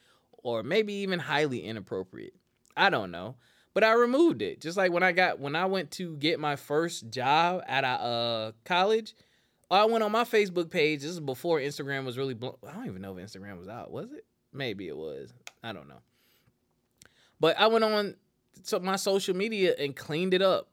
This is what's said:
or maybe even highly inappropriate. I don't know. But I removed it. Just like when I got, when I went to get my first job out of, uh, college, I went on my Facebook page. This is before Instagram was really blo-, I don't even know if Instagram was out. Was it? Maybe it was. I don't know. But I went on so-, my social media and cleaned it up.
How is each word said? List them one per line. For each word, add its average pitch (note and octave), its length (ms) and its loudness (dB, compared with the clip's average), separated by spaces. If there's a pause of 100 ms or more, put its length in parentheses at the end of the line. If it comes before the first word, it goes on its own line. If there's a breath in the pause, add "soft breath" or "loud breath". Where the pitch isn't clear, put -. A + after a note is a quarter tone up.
(320 soft breath)
or A#2 300 -4
maybe G#3 320 0
even F#3+ 240 -2
highly C#3+ 420 0
inappropriate. F#2+ 760 -8 (420)
I F#3+ 140 6
don't G#2+ 200 0
know. F2+ 260 -10 (380 soft breath)
But G3 100 4
I A3 80 8
removed A#3+ 500 4
it. F#2 180 -4
Just E3+ 160 -8
like F#3+ 140 2
when F3 140 2
I F#3 80 6
got, F3 260 2
when C#3 160 -6
I F3 120 0
went F#3+ 260 -2
to E3+ 240 -8
get D3 240 0
my D3 160 0
first D3 540 -2
job D#3 580 2
out C3+ 160 0
of, B2+ 160 0
uh, A#2 520 -2 (120)
college, G#3+ 500 2 (560 soft breath)
I G3 140 6
went A3+ 180 4
on G#3 100 0
my A#3 120 2
Facebook F#3 460 0
page. D#3 320 2
This D3+ 80 -6
is F3 100 -8
before C#3+ 400 -2
Instagram C#3 440 -4
was B2 120 -6
really C3+ 180 -4
blo-, A#2 320 -10
I B2 60 -16
don't A3+ 140 -10
even F#2 160 -10
know F#2+ 140 -10
if F2+ 80 -12
Instagram G2 340 -14
was F2+ 100 -16
out. A2 220 -14
Was E3 220 -12
it? - 120 -18 (280)
Maybe G2+ 360 -8
it C#2+ 80 -10
was. C#2 360 -12 (300)
I A#2 100 -10
don't D2+ 160 -14
know. B1 120 -20 (1400 soft breath)
But D#3+ 200 2
I G#3 80 6
went A3+ 180 4
on G#3 320 0 (460)
so-, G3+ 180 -4
my F#3+ 160 -2
social G3 400 0
media G3 420 2
and C#3 160 -4
cleaned F3+ 400 -2
it F#3 80 4
up. F#3+ 300 2